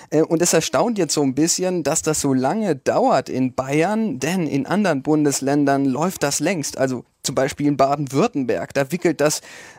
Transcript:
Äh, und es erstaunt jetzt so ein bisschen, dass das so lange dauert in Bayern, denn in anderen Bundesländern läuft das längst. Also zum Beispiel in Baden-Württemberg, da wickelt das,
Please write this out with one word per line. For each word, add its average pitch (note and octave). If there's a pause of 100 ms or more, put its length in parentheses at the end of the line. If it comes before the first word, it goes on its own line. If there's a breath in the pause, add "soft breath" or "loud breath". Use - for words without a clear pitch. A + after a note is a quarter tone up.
(120)
Äh, D3
und D#3+
es F3
erstaunt F3
jetzt E3
so D3+
ein C3
bisschen, F3
dass C#3
das D#3
so C#3
lange D3
dauert D3+
in B2+
Bayern, D#3+
denn D#3+
in C3+
anderen F3
Bundesländern C#3
läuft C#3+
das C#3+
längst. D#3+
Also C3 (200)
zum C#3+
Beispiel C3+
in C#3+
Baden-Württemberg, C3+
da C#3
wickelt F3
das, D3+ (380 loud breath)